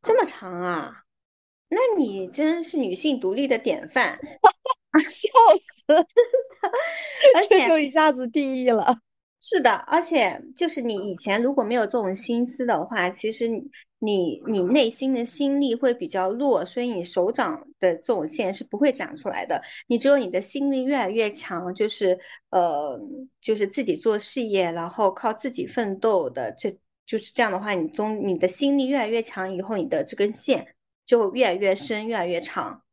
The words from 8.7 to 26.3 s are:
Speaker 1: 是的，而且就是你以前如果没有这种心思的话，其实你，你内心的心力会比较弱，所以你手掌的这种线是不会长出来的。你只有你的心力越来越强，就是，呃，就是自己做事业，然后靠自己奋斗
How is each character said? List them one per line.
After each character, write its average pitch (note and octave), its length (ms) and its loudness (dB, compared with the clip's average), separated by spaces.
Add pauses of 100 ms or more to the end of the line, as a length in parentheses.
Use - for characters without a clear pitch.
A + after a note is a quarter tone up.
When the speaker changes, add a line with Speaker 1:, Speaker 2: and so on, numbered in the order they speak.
Speaker 1:
是 - 200 0
的， A#3+ 100 6 (160)
而 E4 160 2
且 B3 400 0 (140)
就 F4 120 -2
是 D4+ 120 -6
你 A#3 140 -4 (140)
以 F3+ 80 -8
前 G#3 260 -2
如 C4+ 120 0
果 C4+ 80 2
没 A3 120 -2
有 A3+ 100 2
这 G#3 80 -4
种 G#3 220 -2
心 A#3 300 -2
思 B3 220 -6
的 A3+ 180 0
话， F#3 260 -2
其 G#3+ 200 -6
实 A3+ 160 -6 (520)
你， F#3 500 -2
你 G#3 140 0
内 A#3 280 2
心 C4+ 240 -4
的 A#3+ 100 -2
心 C#4 360 -2
力 C4 140 0
会 A#3+ 200 0
比 G#3 140 -8
较 F#3+ 240 -2
弱， A#3 320 0
所 A#3+ 180 -8
以 A#3+ 100 -4
你 F3 120 -6
手 F#3 260 -2
掌 F#3 380 -4 (100)
的 F3 180 2
这 - 100 -18
种 F#3 200 -2
线 F#3+ 260 -4
是 - 120 -10
不 - 140 -10
会 C#4 120 4
长 B3 240 -8
出 D#3 140 -10
来 - 180 -6
的。 - 160 -4 (240)
你 A#3+ 120 0
只 C4+ 100 0
有 C#4+ 80 6
你 G#3+ 140 -2
的 F3+ 100 -2
心 C#4 320 -4
力 C4 120 -2
越 C#4 120 0
来 G3+ 140 -2
越 G#3+ 200 0
强， F#3 440 -10
就 G#3+ 140 0
是， F#3 300 0 (320)
呃， D3+ 480 -2 (420)
就 A3 140 -2
是 G#3 140 0
自 B3 160 -4
己 F3+ 100 0
做 G#3+ 240 -2
事 A#3+ 240 -8
业， F#3+ 300 -2
然 E3+ 160 -6
后 F#3+ 240 0
靠 A3 200 -4
自 A#3+ 180 -8
己 B3 160 -8
奋 G3+ 340 -4
斗 F#3 300 2